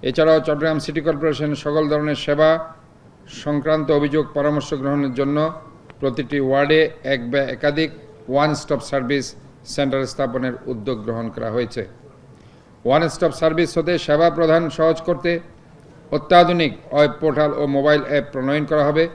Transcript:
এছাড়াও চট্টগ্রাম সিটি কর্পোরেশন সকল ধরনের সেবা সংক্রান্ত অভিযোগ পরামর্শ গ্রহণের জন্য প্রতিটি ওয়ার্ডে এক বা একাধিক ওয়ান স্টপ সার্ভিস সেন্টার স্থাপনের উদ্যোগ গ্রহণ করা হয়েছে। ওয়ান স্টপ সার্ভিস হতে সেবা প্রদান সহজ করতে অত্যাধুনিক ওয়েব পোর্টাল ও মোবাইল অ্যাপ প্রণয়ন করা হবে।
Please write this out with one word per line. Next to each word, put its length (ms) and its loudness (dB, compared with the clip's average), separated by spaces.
এছাড়াও 380 4
চট্টগ্রাম 320 0
সিটি 220 -6
কর্পোরেশন 500 -2
সকল 260 0
ধরনের 360 0
সেবা 240 4
সংক্রান্ত 440 0
অভিযোগ 240 0
পরামর্শ 340 0
গ্রহণের 380 -2
জন্য 180 0
প্রতিটি 400 -4
ওয়ার্ডে 340 4
এক 60 -2
বা 100 2
একাধিক 360 -2
ওয়ান 200 2
স্টপ 280 -4
সার্ভিস 360 -2
সেন্টার 380 -2
স্থাপনের 440 -4
উদ্যোগ 340 -6
গ্রহণ 200 -6
করা 160 -6
হয়েছে। 320 -4
ওয়ান 240 4
স্টপ 320 -2
সার্ভিস 360 2
হতে 160 0
সেবা 220 4
প্রদান 260 4
সহজ 200 2
করতে 240 -2
অত্যাধুনিক 640 4
ওয়েব 300 4
পোর্টাল 300 2
ও 20 0
মোবাইল 320 4
অ্যাপ 220 0
প্রণয়ন 400 -2
করা 140 2
হবে। 180 2